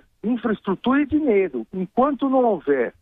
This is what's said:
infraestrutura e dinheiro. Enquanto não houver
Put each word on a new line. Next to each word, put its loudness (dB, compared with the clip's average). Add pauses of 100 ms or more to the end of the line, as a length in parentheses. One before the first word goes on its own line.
(240)
infraestrutura 0
e 0
dinheiro. 0
Enquanto -2
não 2
houver 0